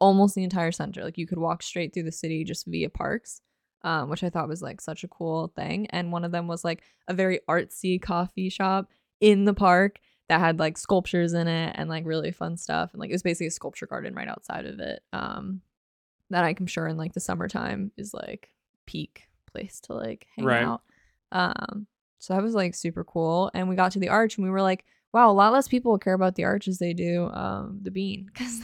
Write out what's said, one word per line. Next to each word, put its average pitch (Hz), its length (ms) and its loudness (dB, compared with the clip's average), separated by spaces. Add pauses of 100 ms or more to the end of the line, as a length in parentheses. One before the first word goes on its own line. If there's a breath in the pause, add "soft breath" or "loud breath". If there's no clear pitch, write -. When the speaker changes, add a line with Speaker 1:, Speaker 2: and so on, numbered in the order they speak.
Speaker 1:
almost 196 340 6
the 190 100 -4
entire 175 280 -2
center. - 320 -8
Like, 170 140 -10
you 165 80 -6
could 170 120 -6
walk 165 240 -2
straight - 320 -6
through 175 80 -4
the 160 100 -8
city 160 320 -6
just - 220 -8
via 165 240 -4
parks, - 500 -6 (420)
um, 156 280 -2
which 165 140 -6
I 175 60 -2
thought 160 180 -4
was, 165 140 -8
like, 143 180 -10
such 160 240 -10
a 180 40 -10
cool 160 460 -4
thing. 202 360 -6
And 175 220 -6
one 175 120 -2
of 170 80 -4
them 170 160 -4
was, 170 160 -6
like, 165 180 -4 (260 soft breath)
a 185 60 -4
very 185 340 2
artsy 180 540 0
coffee 180 460 -2
shop 190 420 0 (300)
in 202 240 8
the 202 100 6
park 196 460 6 (280)
that 160 120 4
had, 165 180 4
like, 160 180 0
sculptures 175 580 2
in 170 120 2
it 165 320 0
and, 160 100 -4
like, 160 160 -6
really 160 280 -2
fun 165 240 -6
stuff. - 360 -4
And, - 80 -14
like, - 100 -8
it - 40 0
was 185 80 -2
basically 170 240 0
a 165 60 -6
sculpture - 340 -10
garden - 280 -8
right - 140 -8
outside - 380 -10
of - 140 -12
it, - 220 -8 (100)
um, - 480 -6 (680)
that 175 140 2
I'm 175 220 -2
sure 165 220 -4
in, 160 80 -4
like, 160 160 -6
the 185 80 -8
summertime 196 760 -4
is, 208 160 -12
like, - 380 -12 (360)
peak - 420 -12 (240)
place - 300 -12
to, - 120 -14
like, - 400 -8
hang - 100 -4
Speaker 2:
Right. 120 200 4
Speaker 1:
out. 233 180 -4 (500)
Um, 185 540 -4 (320)
so - 160 -4
that 196 80 2
was, 226 120 -2
like, 185 200 0
super 170 300 -6
cool. 170 500 0
And 185 140 -2
we 185 80 0
got 185 160 4
to 202 60 -4
the 185 100 0
arch 220 280 4
and 196 80 0
we 185 60 0
were 190 120 2
like, 190 220 2 (280)
"Wow, 226 180 8
a - 20 8
lot 202 200 8
less 269 160 6
people 247 300 4
care 190 160 2
about 185 200 4
the 175 100 -2
arch 190 240 0
as 185 100 -2
they 175 140 -2
do, 175 380 0
um, 196 520 -6
the 190 100 -8
bean," 196 380 -6
<laughs> - 40 -20
'cause 240 300 -8